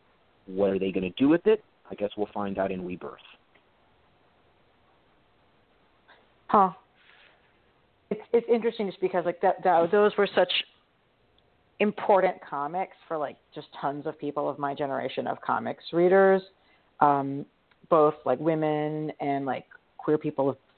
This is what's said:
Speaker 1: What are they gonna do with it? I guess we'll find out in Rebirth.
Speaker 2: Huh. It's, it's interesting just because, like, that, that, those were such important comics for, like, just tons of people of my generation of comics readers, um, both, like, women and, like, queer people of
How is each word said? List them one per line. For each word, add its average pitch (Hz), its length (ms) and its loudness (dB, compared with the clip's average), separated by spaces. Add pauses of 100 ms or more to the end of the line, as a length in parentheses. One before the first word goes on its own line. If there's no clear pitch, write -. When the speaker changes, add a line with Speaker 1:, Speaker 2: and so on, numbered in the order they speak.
(460)
Speaker 1:
What 98 240 0
are 95 80 0
they 95 120 -2
gonna 92 200 -4
do 131 180 2
with 170 180 4
it? 214 160 4 (280)
I 98 40 -12
guess 101 220 -4
we'll - 180 -4
find 98 240 -6
out 95 140 -2
in 92 120 -8
Rebirth. 90 360 -12 (3250)
Speaker 2:
Huh. 196 220 6 (1400)
It's, 208 100 -6 (120)
it's 233 180 2
interesting 226 360 -2
just 180 140 -8
because, 180 260 -2
like, 175 160 -4
that, 180 220 2
that, 170 280 4
those 208 240 4
were 202 180 2
such 185 160 6 (1300)
important 190 560 2 (120)
comics 156 480 -6 (100)
for, 160 120 -6
like, 127 180 -6 (180)
just 151 120 -14 (140)
tons 147 260 -6
of 156 120 -8
people 147 300 -6
of 143 100 -8
my 143 160 -4
generation 131 520 -6
of - 160 -6
comics - 500 -4
readers, 190 480 4 (600)
um, 143 440 0 (460)
both, 156 240 6 (100)
like, 127 160 -2
women 156 800 -2
and, 139 240 -4
like, 127 220 -6 (320)
queer 156 180 0
people 147 320 -2
of 131 80 -2 (220)